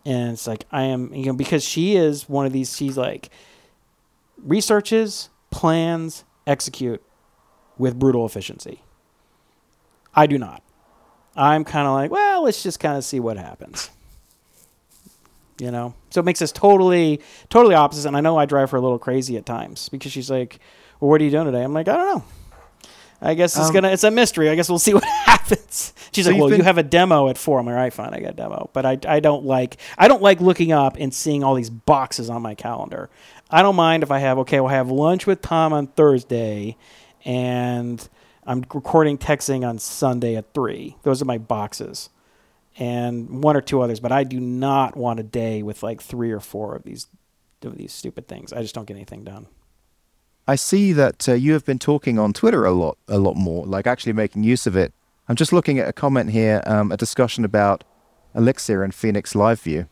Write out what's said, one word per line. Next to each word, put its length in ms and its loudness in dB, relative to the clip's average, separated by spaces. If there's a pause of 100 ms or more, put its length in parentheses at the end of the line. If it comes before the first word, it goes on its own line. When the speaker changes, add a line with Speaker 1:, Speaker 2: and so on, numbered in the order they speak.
Speaker 1:
And 280 -4
it's 140 -12
like, 240 -8
I 120 -4
am, 300 -6
you 140 -6
know, 60 -2
because 300 -2
she 320 0
is 320 0
one 200 -2
of 60 -2
these, 220 -6
she's 220 -6
like, 320 -6 (1080)
researches, 920 -2 (220)
plans, 720 -2 (240)
execute 540 -4 (760)
with 200 -2
brutal 280 2
efficiency. 560 -12 (1300)
I 120 6
do 100 0
not. 240 -10 (720)
I'm 300 4
kinda 260 -2
like, 200 -2
"Well, 320 0
let's 200 0
just 160 -8
kinda 220 -4
see 180 -6
what 180 -4
happens." 520 -14 (1700)
You 120 -8
know? 220 -8 (160)
So 100 -2
it 60 0
makes 160 0
us 100 -4
totally, 680 4 (280)
totally 260 8
opposite. 320 2
And 100 -2
I 40 0
know 160 2
I 80 4
drive 260 2
her 60 -2
a 40 0
little 180 0
crazy 380 -4
at 80 -10
times 440 -10
because 220 -12
she's 180 -10
like, 300 -6 (400)
"Well, 100 2
what 120 6
are 20 2
you 80 2
doing 140 0
today?" 180 -2
I'm 100 -6
like, 140 -4
"I 80 2
don't 220 0
know. 60 -8 (960)
I 140 0
guess 200 2
it's 120 2
Speaker 2:
Um, 60 2
Speaker 1:
gonna, 160 4
it's 140 0
a 80 6
mystery. 380 2
I 60 2
guess 120 0
we'll 120 0
see 140 2
what 100 6
<laughs> 220 -2
happens." 680 2 (180)
She's 140 -2
Speaker 2:
so 60 4
Speaker 1:
like, 60 6
Speaker 2:
you've 60 4
Speaker 1:
"Well, 80 6
you 60 6
Speaker 2:
been 80 4
Speaker 1:
have 140 6
a 40 2
demo 460 4
at 80 -4
four." 220 0
I'm 80 -2
like, 60 -4
"All 80 0
right, 120 -2
fine, 200 -10
I 60 -10
got 120 -10
a 40 -16
demo." 380 -10
But 120 -2
I, 120 0 (100)
I 120 2
don't 260 2
like, 320 -2 (200)
I 100 8
don't 160 6
like 180 6
looking 300 4
up 280 2
and 140 -4
seeing 300 -2
all 120 4
these 140 -4
boxes 640 0
on 100 -6
my 140 -10
calendar. 540 -10 (420)
I 100 8
don't 140 6
mind 260 4
if 100 -2
I 80 2
have, 200 2
okay, 200 0
well, 120 2
I 40 0
have 140 0
lunch 380 0
with 160 0
Tom 300 0
on 120 -2
Thursday, 880 0 (500)
and 840 -4 (400)
I'm 140 -4 (120)
recording 460 0
Texting 480 -2
on 100 -6
Sunday 580 -2
at 200 -10
three. 480 -6
Those 180 0
are 40 -4
my 120 -4
boxes. 720 -8 (680)
And 640 -6
one 120 4
or 60 2
two 200 -2
others, 180 -4
but 120 -4
I 120 2
do 160 -6
not 580 -2
want 220 -4
a 40 -10
day 380 -6
with, 220 -10
like, 180 -8
three 300 -6
or 80 -6
four 360 -10
of 60 -14
these, 240 -18 (580)
of 140 -14
these 160 -16
stupid 340 -16
things. 240 -18
I 120 -10
just 100 -12
don't 120 -14
get 100 -16
anything 280 -20
done. 220 -18 (1000)
Speaker 2:
I 80 2
see 380 2
that, 360 2
uh, 40 4
you 200 2
have 120 0
been 120 -2
talking 400 0
on 160 2
Twitter 320 2
a 60 4
lot, 260 0 (100)
a 120 0
lot 160 2
more, 320 -2
like, 180 -4
actually 280 -2
making 300 -2
use 220 2
of 100 -2
it. 160 0 (380)
I'm 60 0
just 180 0
looking 240 2
at 100 -2
a 60 -6
comment 380 -2
here, 340 2
um, 260 0
a 60 -4
discussion 480 -2
about 380 2 (500)
Elixir 500 0
and 120 -4
Phoenix 400 -4
Live 260 2
View. 300 -6